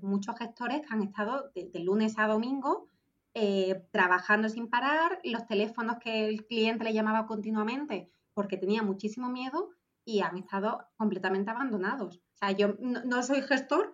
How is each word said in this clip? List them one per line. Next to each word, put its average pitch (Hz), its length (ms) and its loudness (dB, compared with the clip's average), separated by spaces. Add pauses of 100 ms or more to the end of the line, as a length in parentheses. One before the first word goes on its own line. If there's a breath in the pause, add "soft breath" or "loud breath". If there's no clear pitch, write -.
muchos 196 340 0
gestores 240 440 -4
que 226 120 -8
han 214 80 0
estado 202 540 -2
de, 180 180 -8
de 175 60 -6
lunes 214 400 2
a 214 80 4
domingo, 262 580 0 (480 soft breath)
eh, 196 580 2
trabajando 202 560 4
sin 226 220 -6
parar, 311 540 2
los 226 240 -4
teléfonos 220 520 0
que 220 300 -2
el 214 160 -4
cliente 226 380 2
le 220 100 0
llamaba 220 320 2
continuamente 220 840 -4 (240 soft breath)
porque 196 220 -2
tenía 208 260 2
muchísimo 214 460 -4
miedo 262 400 -4 (360)
y 208 160 2
han 170 180 -2
estado 196 480 -4 (100)
completamente 196 540 0
abandonados. 220 680 -2
O - 200 -20
sea, 196 140 0
yo 202 280 2
no, 247 240 -4
no 247 180 2
soy 269 220 2
gestor, 285 500 2